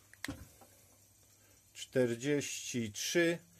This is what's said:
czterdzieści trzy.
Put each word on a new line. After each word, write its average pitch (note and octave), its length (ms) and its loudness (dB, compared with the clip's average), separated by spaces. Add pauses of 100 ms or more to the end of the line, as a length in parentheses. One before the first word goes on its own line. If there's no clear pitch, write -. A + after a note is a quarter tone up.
(1700)
czterdzieści B2 1160 0
trzy. E3+ 460 2 (220)